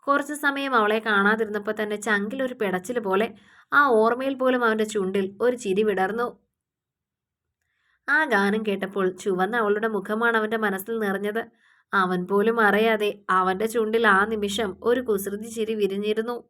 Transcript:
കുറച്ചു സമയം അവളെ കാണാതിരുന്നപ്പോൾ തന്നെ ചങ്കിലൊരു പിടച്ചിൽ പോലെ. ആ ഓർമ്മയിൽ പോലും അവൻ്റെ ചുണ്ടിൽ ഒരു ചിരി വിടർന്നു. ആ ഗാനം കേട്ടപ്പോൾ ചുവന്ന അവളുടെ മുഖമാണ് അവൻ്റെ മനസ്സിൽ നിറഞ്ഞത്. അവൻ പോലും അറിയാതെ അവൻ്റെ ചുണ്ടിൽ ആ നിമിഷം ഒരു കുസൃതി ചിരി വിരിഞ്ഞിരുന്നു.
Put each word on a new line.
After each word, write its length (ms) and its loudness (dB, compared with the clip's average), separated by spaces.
കുറച്ചു 280 0
സമയം 400 -2
അവളെ 260 4
കാണാതിരുന്നപ്പോൾ 760 0
തന്നെ 220 -4
ചങ്കിലൊരു 560 -2
പിടച്ചിൽ 460 -2
പോലെ. 260 0
ആ 80 4
ഓർമ്മയിൽ 420 2
പോലും 300 0
അവൻ്റെ 220 2
ചുണ്ടിൽ 400 -2
ഒരു 160 2
ചിരി 260 0
വിടർന്നു. 440 0
ആ 160 2
ഗാനം 380 2
കേട്ടപ്പോൾ 440 -2
ചുവന്ന 400 -2
അവളുടെ 320 0
മുഖമാണ് 480 0
അവൻ്റെ 220 0
മനസ്സിൽ 400 -4
നിറഞ്ഞത്. 440 -2
അവൻ 340 2
പോലും 340 2
അറിയാതെ 500 4
അവൻ്റെ 360 2
ചുണ്ടിൽ 400 0
ആ 180 6
നിമിഷം 460 -4
ഒരു 180 2
കുസൃതി 500 -4
ചിരി 240 -4
വിരിഞ്ഞിരുന്നു. 640 -2